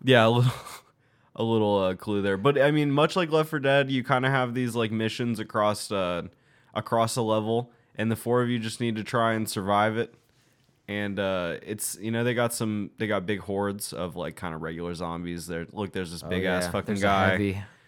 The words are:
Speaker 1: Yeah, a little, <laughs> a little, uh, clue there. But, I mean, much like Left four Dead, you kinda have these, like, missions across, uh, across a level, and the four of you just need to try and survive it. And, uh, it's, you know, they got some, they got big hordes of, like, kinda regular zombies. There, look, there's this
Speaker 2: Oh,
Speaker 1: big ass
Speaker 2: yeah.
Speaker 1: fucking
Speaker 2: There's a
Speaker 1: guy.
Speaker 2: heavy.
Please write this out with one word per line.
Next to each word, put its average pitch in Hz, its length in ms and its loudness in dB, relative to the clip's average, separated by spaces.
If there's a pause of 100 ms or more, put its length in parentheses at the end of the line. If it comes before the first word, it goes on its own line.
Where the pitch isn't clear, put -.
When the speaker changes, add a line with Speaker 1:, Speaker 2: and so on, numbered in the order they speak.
Speaker 1:
Yeah, 123 220 8
a 113 40 6
little, 123 220 4 (420)
<laughs> - 420 -20
a - 80 -4
little, 107 360 4
uh, 92 160 2
clue 101 260 -2
there. 98 160 2
But, 139 220 2
I 143 120 6
mean, 147 200 2
much 151 240 2
like 170 160 0
Left 156 180 2
four 156 100 -4
Dead, 135 320 2
you 131 120 0
kinda 131 260 2
have 127 240 2
these, 120 220 -2
like, 113 160 0
missions 110 480 -2
across, 104 520 0
uh, 90 320 0 (500)
across 113 440 0
a 123 40 0
level, 110 500 0 (240)
and 110 140 0
the 113 60 0
four 120 260 2
of 120 80 0
you 123 100 0
just 110 200 -6
need 117 160 -2
to 107 80 -6
try 113 300 2
and 110 160 -2
survive 104 480 2
it. 117 160 -4 (760)
And, 101 320 -4
uh, 92 420 -2
it's, 104 400 -8
you 110 100 -4
know, 117 120 0
they 123 100 0
got 117 200 0
some, 107 440 -4
they 110 100 -4
got 98 180 -2
big 98 160 -2
hordes 101 520 -4
of, 87 220 -6
like, 82 240 -8
kinda 82 180 -8
regular 82 380 -6
zombies. 85 520 -6
There, 85 240 -8
look, 98 200 -6
there's 90 200 -6
this 82 120 -12
Speaker 2:
Oh, 80 60 -10
Speaker 1:
big 92 160 -2
ass 90 180 0
Speaker 2:
yeah. 87 80 -4
Speaker 1:
fucking 95 160 -4
Speaker 2:
There's 101 140 -2
a - 20 0
Speaker 1:
guy. 95 280 4
Speaker 2:
heavy. 98 300 0 (260)